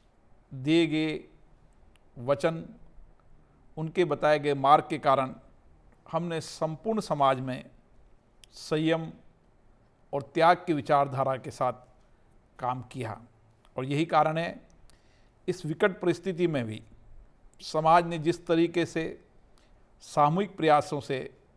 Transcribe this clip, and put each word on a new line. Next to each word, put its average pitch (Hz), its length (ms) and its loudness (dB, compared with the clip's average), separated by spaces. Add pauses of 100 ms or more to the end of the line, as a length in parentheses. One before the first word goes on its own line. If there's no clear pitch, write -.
(540)
दिए 156 340 2
गए 156 420 -4 (960)
वचन, 160 400 -2 (1120)
उनके 160 280 0
बताए 151 340 2
गए 143 140 0
मार्ग 139 360 6
के 151 100 -4
कारण 135 360 2 (760)
हमने 165 300 -4
संपूर्ण 196 600 -6
समाज 135 380 2
में 131 300 -8 (800)
संयम 160 600 -2 (1040)
और 139 80 -2
त्याग 165 460 2
की 165 60 2
विचारधारा 135 640 0
के 123 140 -14
साथ 127 220 -2 (880)
काम 127 220 -4
किया। 113 400 -10 (560)
और 135 80 -6
यही 143 200 -2
कारण 160 320 2
है, 170 300 -8 (800)
इस 175 180 -6
विकट 180 340 0
परिस्थिति 175 480 -2
में 139 180 -2
भी 110 180 -10 (800)
समाज 160 440 4
ने 170 140 -6
जिस 165 280 -2
तरीके 170 380 2
से - 380 -8 (760)
सामूहिक 156 580 0
प्रयासों 151 440 2
से - 360 -8 (200)